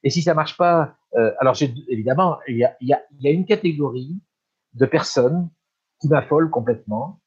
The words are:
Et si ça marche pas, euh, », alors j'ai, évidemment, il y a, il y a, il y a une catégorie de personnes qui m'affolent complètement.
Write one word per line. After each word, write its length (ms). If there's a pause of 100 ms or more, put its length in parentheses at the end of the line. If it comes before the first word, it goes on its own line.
Et 60
si 120
ça 100
marche 240
pas, 380 (220)
euh, », 240
alors 140
j'ai, 200 (140)
évidemment, 580
il 100
y 80
a, 160
il 60
y 60
a, 100 (160)
il 80
y 20
a 40
une 120
catégorie 720 (580)
de 120
personnes 640 (520)
qui 80
m'affolent 420
complètement. 760